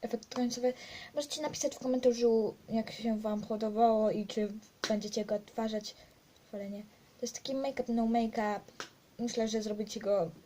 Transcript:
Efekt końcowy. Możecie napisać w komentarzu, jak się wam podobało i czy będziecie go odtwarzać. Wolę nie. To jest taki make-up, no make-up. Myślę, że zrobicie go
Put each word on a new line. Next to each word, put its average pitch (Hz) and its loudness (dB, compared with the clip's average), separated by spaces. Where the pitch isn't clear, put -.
Efekt - -6
końcowy. 247 2
Możecie 294 -4
napisać - -2
w - -14
komentarzu, 240 4
jak 226 -2
się 220 0
wam 208 -2
podobało 220 4
i 208 0
czy 208 -2
będziecie 214 -2
go 208 -2
odtwarzać. 214 -4
Wolę 202 -8
nie. 202 -8
To - -18
jest 240 -4
taki - -6
make-up, 269 -2
no 226 4
make-up. 220 2
Myślę, 226 0
że 214 0
zrobicie 208 -4
go 196 2